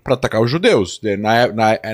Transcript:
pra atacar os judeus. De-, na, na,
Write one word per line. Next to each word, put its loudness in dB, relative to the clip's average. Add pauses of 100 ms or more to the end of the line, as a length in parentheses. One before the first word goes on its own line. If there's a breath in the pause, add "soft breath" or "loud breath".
pra 0
atacar -4
os 0
judeus. 0
De-, -2
na, 2
na, 0 (140)